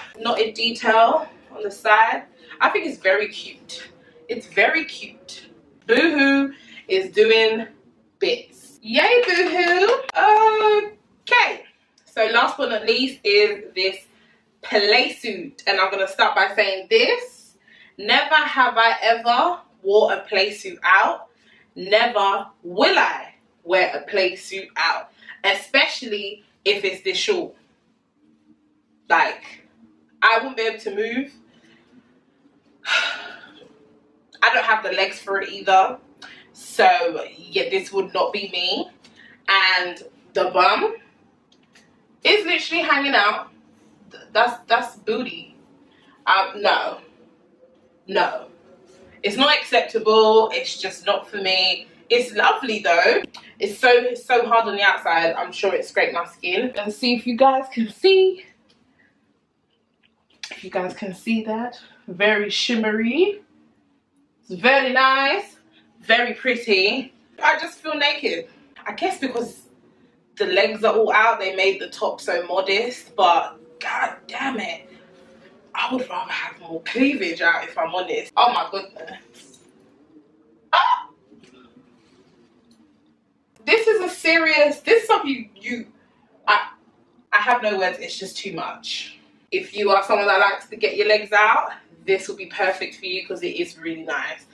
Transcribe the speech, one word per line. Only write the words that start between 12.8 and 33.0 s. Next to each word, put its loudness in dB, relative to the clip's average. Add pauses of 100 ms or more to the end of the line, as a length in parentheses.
least 0
is 2 (100)
this -4 (680)
play 0
suit. -12
And 0
I'm 2
gonna -2
start 0
by 2
saying -2
this. 0 (440)
Never 0
have 2
I 4
ever 2 (220)
wore 4
a -4
play -2
suit -14
out. 2 (460)
Never 0 (160)
will 2
I -2 (300)
wear 0
a -10
play -2
suit -14
out. -4 (340)
Especially -4 (200)
if 0
it's -4
this -4
short. -2 (1500)
Like, -2 (560)
I 4
won't -10
be -4
able -4
to -10
move. -6 (1500)
<sighs> -8